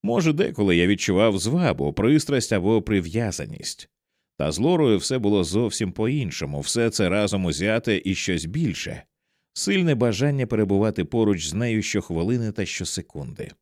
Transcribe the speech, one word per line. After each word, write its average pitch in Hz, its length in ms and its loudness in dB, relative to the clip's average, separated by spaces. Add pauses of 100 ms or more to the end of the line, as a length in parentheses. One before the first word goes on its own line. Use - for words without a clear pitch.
Може, 196 300 2
деколи 104 440 2
я 87 100 6
відчував 98 520 2
звабу, 95 540 0
пристрасть 127 600 0
або 101 300 2
прив'язаність. 95 1040 -4 (500)
Та 76 140 0
з - 60 -6
Лорою 135 400 4
все 131 200 -2
було 101 260 4
зовсім 98 480 -2
по-іншому, 107 680 -4
все 117 300 0
це 98 180 0
разом 101 360 0
узяте 98 600 0
і 95 100 0
щось 85 300 -2
більше. - 580 -4 (520)
Сильне 185 400 2
бажання 123 520 0
перебувати 104 580 2
поруч 104 420 0
з 76 80 -6
нею 110 280 0
щохвилини 104 720 -2
та 98 140 -4
щосекунди. 73 840 -10 (120)